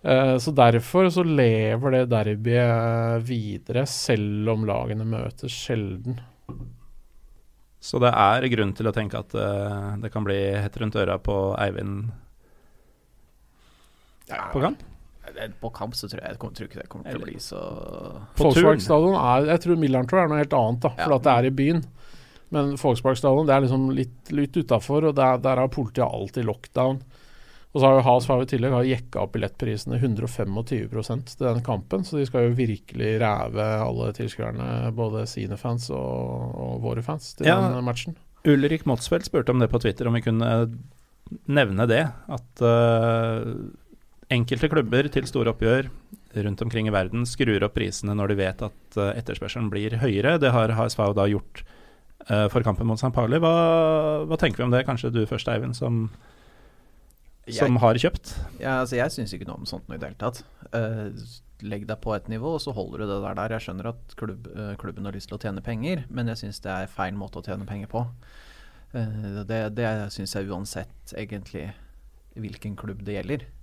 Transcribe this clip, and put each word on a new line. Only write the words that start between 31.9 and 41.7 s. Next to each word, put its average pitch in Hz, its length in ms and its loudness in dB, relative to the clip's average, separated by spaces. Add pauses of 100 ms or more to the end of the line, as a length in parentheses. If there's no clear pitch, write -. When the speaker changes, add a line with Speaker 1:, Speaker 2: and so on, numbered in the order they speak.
Speaker 1:
så - 80 -6
de 143 100 2
skal 123 200 2
jo 120 100 4
virkelig 113 540 -2 (100)
ræve 107 460 0 (180)
alle 117 320 -2
tilskuerne, 117 800 -4
både 113 320 -2
sine 101 320 -6
fans 120 320 -4
og, 64 640 -4
og 62 300 -6
våre 120 180 -2
fans, 147 320 -8
til - 140 2
Speaker 2:
Ja, 175 100 4
Speaker 1:
den 123 240 0
matchen. 123 320 -6 (320)
Speaker 2:
Ulrik 147 400 4
Motsfeldt 151 400 0
spurte 131 240 0
om 127 80 4
det 117 140 4
på 120 100 2
Twitter, 117 240 0
om 117 80 2
vi 117 80 0
kunne 117 300 2 (960)
nevne 117 400 4